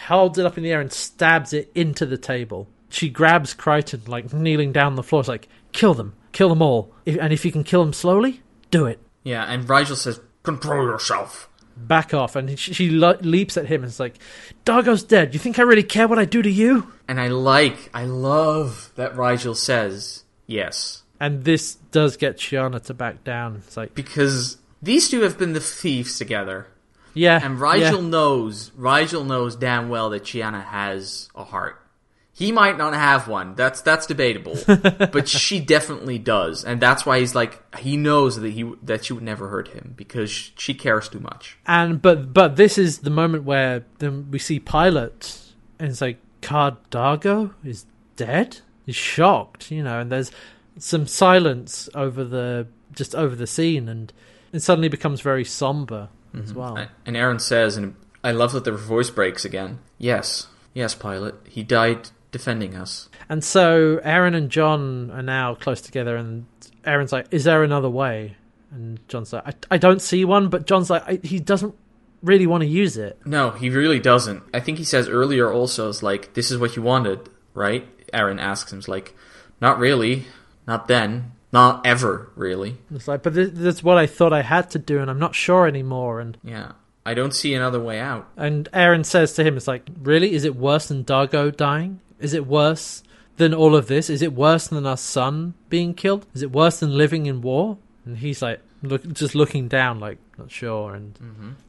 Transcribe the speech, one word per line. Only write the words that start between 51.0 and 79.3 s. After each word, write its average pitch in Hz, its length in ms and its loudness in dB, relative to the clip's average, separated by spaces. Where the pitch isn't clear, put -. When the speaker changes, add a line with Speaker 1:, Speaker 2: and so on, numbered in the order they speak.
Speaker 1:
silence 170 840 2
over 135 300 -4
the, 123 420 -6
just - 200 -10
over 139 220 -2
the 120 120 -8
scene, 156 420 -2
and 113 240 -12
it 160 80 -4
suddenly 165 260 2
becomes 143 320 -2
very 135 240 -2
somber 123 640 -6
as 107 180 -12
Speaker 2:
Mm-hmm. 123 80 -12
Speaker 1:
well. 120 180 -10
Speaker 2:
A-, 107 120 -10
and 117 120 -6
Aaron 123 220 0
says, 113 360 2
and 98 200 -8
I 120 80 -2
love 120 220 2
that 127 100 -4
their 110 140 -2
voice 113 320 0
breaks 92 340 -2
again, 95 360 -8
"Yes, - 500 -4
yes, 120 220 -6
Pilot, 101 400 -10
he 110 140 -12
died 113 460 2
defending 110 440 -6
us." - 340 -14
Speaker 1:
And 156 160 -4
so 165 600 4
Aaron 170 320 2
and 147 140 -2
John 139 640 0
are 131 100 -10
now 127 340 -4
close - 260 -6
together, 120 340 -6
and 117 300 -10
Aaron's 143 260 0
like, 131 200 -4
"Is 151 120 0
there 156 200 6
another 143 260 0
way?" 113 480 -6
And 117 280 -14
John's 117 240 -10
like, 120 140 -10
"I, - 280 -6
I - 20 4
don't 185 240 6
see 185 240 0
one," 196 240 4
but 165 160 -2
John's 185 240 2
like, 170 180 0
I, 185 160 -4
he 175 160 -4
doesn't 190 360 -2
really 185 260 6
wanna 165 180 2
use 160 320 0
it. 104 280 -10
Speaker 2:
No, 143 260 0
he 120 180 -4
really 143 300 2
doesn't. 120 440 4
I 123 80 -2
think 156 160 -6
he 165 60 -10
says 127 260 0
earlier 123 420 2
also, 120 380 -2
it's 104 140 -8
like, 101 320 -4
"This 120 160 -2
is 123 60 -4
what 120 180 -2
you 117 80 -6
wanted, 117 440 0
right?" 104 320 -4
Aaron 101 260 -2
asks 98 320 -6
him, 98 80 -14
it's - 80 -16
like, 95 280 -10